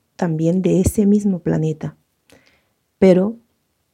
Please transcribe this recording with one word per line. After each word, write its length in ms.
también 480
de 180
ese 260
mismo 340
planeta, 560
pero 360